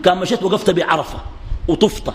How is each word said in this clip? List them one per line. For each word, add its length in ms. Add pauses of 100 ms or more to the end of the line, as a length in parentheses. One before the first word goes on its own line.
كان 140
مشيت 240
وقفت 280
بعرفة 480 (500)
وطفت 460